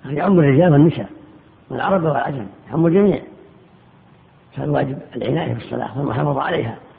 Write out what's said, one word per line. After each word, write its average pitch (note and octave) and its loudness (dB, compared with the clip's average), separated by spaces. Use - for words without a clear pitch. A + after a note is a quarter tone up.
هذا C3 -8
يعم F3+ 2
الرجال D3+ 6
والنساء C#3+ 4
والعرب E3+ -2
والعجم، C3+ -4
يعم D#3 0
الجميع، F3 2
فالواجب C#3 -4
العناية C3+ -4
بالصلاة A#2 -8
والمحافظة C#3 -4
عليها C#3 -4